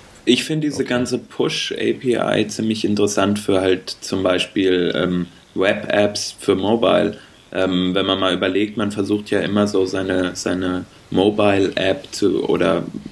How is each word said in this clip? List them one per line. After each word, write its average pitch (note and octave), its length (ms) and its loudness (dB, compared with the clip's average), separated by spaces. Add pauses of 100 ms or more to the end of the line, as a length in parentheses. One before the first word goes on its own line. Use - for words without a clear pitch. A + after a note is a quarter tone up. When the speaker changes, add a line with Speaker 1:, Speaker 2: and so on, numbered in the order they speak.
(260)
Speaker 1:
ich B2 180 2
finde D#3 240 -2
diese C#3 140 -4
Speaker 2:
Okay. - 80 -4
Speaker 1:
ganze B2 280 0
Push-A - 800 -4
P A#2+ 180 0
I G#2 300 0
ziemlich A2 380 -4
interessant G2+ 560 2
für F#2+ 200 2
halt F#2 420 0
zum F#2+ 200 -2
Beispiel, F2+ 720 0
ähm, F2+ 320 0 (280)
Web-Apps G#2 840 0
für - 160 2
Mobile. F#2 600 2 (360)
Ähm, F#2 420 0
wenn F#2+ 120 0
man F#2+ 140 0
mal F#2 140 2
überlegt, G2 420 0
man G#2 140 -2
versucht G#2 400 -2
ja G#2 100 0
immer G2+ 260 2
so F#2+ 200 0
seine, F#2 500 -2
seine F#2 480 -4 (260)
Mobile-App G2 1000 2
zu, - 360 0
oder F2 360 2 (300)